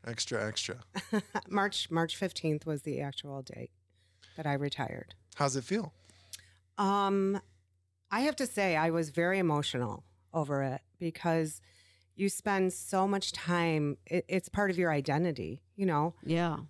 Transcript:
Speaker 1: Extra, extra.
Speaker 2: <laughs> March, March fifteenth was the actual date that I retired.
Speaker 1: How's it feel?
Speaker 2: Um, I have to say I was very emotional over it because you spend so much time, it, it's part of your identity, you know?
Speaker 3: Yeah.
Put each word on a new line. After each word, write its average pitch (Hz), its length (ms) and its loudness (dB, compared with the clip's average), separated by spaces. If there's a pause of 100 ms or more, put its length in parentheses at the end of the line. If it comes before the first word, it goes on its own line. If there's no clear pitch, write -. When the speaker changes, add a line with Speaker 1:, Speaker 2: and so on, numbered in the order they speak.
Speaker 1:
Extra, 113 400 -2
extra. 107 340 -6 (340)
Speaker 2:
<laughs> - 340 -4
March, 196 420 -2
March 165 280 0
fifteenth 160 480 -2
was 151 160 -2
the 147 180 -6
actual 139 440 -8
date 120 280 -12 (640)
that 156 100 -6
I 143 100 2
retired. - 600 -4 (200)
Speaker 1:
How's 139 200 2
it 131 80 -2
feel? 202 300 -2 (840)
Speaker 2:
Um, 196 640 4 (720)
I 208 100 2
have 285 140 2
to 269 100 -2
say 190 300 2
I 160 140 4
was 165 220 2
very 175 280 2
emotional 147 640 0 (300)
over 143 300 0
it 135 180 -2 (180)
because 160 640 0 (560)
you 196 100 2
spend 190 460 0
so 190 340 0
much 196 240 0
time, 160 640 2 (100)
it, 170 220 -2
it's 180 220 -2
part 202 200 2
of 175 80 0
your 175 140 4
identity, 147 720 0 (160)
you 196 80 0
know? 160 280 2 (120)
Speaker 3:
Yeah. 165 320 2 (120)